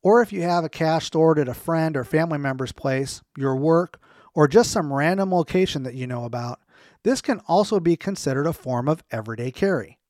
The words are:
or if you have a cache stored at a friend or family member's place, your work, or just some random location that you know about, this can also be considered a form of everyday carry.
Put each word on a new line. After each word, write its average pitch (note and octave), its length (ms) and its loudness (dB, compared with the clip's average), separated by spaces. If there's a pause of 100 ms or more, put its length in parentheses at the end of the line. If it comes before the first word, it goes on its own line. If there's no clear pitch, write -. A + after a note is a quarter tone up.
or A3 200 4
if A3 100 -2
you F#3+ 120 -6
have F3 200 0
a D#3 60 -4
cache D#3+ 360 -2
stored D#3+ 320 4
at C#3 120 0
a A#2 40 -6
friend D#3+ 440 -2
or B2 80 -4
family D#3+ 320 -2
member's C3 340 -4
place, C3+ 500 -6 (160)
your C3+ 200 -2
work, E3 420 2 (340)
or D3+ 140 6
just G#3 240 4
some D#3 220 -2
random F#3 400 0
location F3 500 0
that B2+ 120 -10
you B2+ 120 -8
know A#2+ 160 -6
about, A#2+ 380 -8 (420)
this B3+ 160 2
can A3+ 260 -2
also G3 360 2
be E3 160 2
considered D3 500 -4
a E3 60 -2
form B2 340 -4
of D#3+ 240 -2
everyday A#2 400 -6
carry. D#3 480 -4 (100)